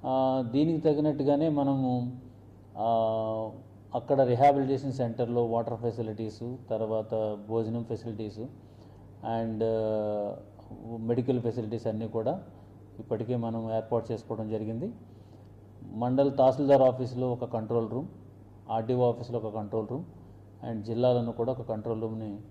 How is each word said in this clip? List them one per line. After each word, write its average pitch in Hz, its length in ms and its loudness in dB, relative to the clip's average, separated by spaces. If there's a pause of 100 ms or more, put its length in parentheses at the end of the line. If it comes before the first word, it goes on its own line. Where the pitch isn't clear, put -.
ఆ, 131 460 2
దీనికి 156 300 2
తగినట్టుగానే 147 680 4
మనము, 131 680 2 (600)
ఆ, 113 140 2 (1040)
అక్కడ 135 260 2
రీహాబిలిటేషన్ 135 720 4
సెంటర్‌లో 120 520 0
వాటర్ 117 340 -2
ఫెసిలిటీస్, 113 800 -6 (120)
తర్వాత 110 680 -2 (120)
భోజనం 113 340 -2
ఫెసిలిటీస్ 107 560 -8
and, - 1200 -8
ఆ, 107 720 0 (640)
మెడికల్ 120 420 0
ఫెసిలిటీస్ 117 460 -4
అన్నీ 110 200 -4
కూడా 123 360 -2 (560)
ఇప్పటికే 113 360 -4
మనం 113 400 -4
ఏర్పాటు 113 380 -2
చేసుకోవడం 110 360 -6
జరిగింది. 113 420 -4 (1040)
మండల్ 131 420 2
తహసీల్దార్ 135 440 6
ఆఫీస్లో 127 500 2
ఒక 123 140 -4
కంట్రోల్ 113 440 -2
రూమ్, 131 180 -6 (640)
ఆర్డీఓ 120 400 2
ఆఫీస్లో 120 300 -4
ఒక 107 160 -6
కంట్రోల్ 107 360 -4
రూమ్ 147 120 -6 (680)
and 110 100 -6
జిల్లాలను 117 500 2
కూడా 117 200 -2
ఒక 127 100 -4
కంట్రోల్ 110 400 -4
రూమ్ని 110 360 -6 (140)